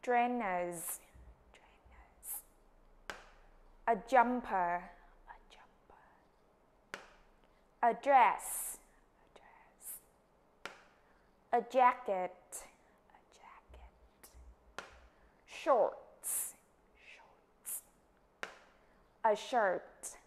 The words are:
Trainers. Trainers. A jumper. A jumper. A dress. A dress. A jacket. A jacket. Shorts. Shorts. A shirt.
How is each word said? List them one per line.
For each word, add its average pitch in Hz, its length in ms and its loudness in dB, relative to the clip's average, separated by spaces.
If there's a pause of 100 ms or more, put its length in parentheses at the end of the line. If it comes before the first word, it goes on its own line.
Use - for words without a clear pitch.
Trainers. 214 960 -2 (520)
Trainers. - 880 -18 (1400)
A 233 80 2
jumper. 208 880 0 (440)
A - 80 -20 (160)
jumper. - 580 -20 (1700)
A 240 140 4
dress. - 840 2 (380)
A - 220 -20
dress. - 640 -20 (1500)
A 240 80 4
jacket. 233 1040 0 (480)
A - 60 -20 (120)
jacket. - 960 -20 (1160)
Shorts. - 1080 -2 (400)
Shorts. - 880 -18 (1400)
A 220 120 4
shirt. - 920 -2